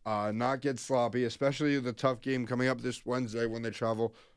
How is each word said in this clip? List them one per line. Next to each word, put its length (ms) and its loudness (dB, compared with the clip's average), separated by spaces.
uh, 280 0
not 280 0
get 180 0
sloppy, 460 2
especially 540 0
the 140 -2
tough 280 0
game 240 0
coming 220 0
up 140 0
this 240 -6
Wednesday 400 0
when 160 -2
they 80 -2
travel 460 0